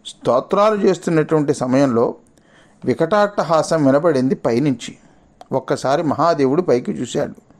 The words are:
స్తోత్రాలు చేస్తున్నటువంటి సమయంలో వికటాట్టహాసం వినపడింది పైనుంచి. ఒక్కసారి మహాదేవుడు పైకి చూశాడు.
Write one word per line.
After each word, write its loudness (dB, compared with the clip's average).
స్తోత్రాలు 0
చేస్తున్నటువంటి 0
సమయంలో 0
వికటాట్టహాసం 0
వినపడింది 2
పైనుంచి. -2
ఒక్కసారి -2
మహాదేవుడు 0
పైకి 0
చూశాడు. -6